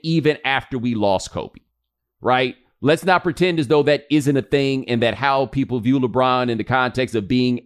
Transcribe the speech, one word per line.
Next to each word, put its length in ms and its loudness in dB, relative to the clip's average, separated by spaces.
even 420 0
after 320 -2
we 180 -4
lost 360 0
Kobe, 300 -10
right? 340 0
Let's 240 2
not 180 2
pretend 360 0
as 80 -2
though 160 4
that 260 0
isn't 280 2
a 40 0
thing 480 0
and 140 0
that 120 2
how 320 0
people 320 -4
view 200 0
LeBron 500 0
in 80 -2
the 60 -4
context 520 -2
of 120 -4
being 380 0